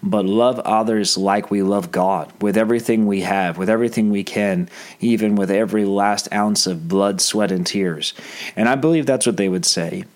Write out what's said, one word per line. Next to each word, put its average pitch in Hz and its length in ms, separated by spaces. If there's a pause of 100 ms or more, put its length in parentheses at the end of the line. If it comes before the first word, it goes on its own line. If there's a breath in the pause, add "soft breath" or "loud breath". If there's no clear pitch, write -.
but 101 200
love 117 360
others 110 580
like 98 320
we 101 140
love 95 280
God, 92 400 (100)
with 104 160
everything 110 500
we 98 140
have, 90 360
with 92 120
everything 113 420
we 101 120
can, 95 460 (320 loud breath)
even 110 340
with 98 140
every 104 360
last 101 460
ounce 104 360
of 82 200
blood, 98 340
sweat, 104 300
and 90 140
tears. 87 480 (420 loud breath)
And 110 140
I 131 60
believe 151 320
that's 131 180
what 110 120
they 98 120
would 92 160
say. 87 400 (100)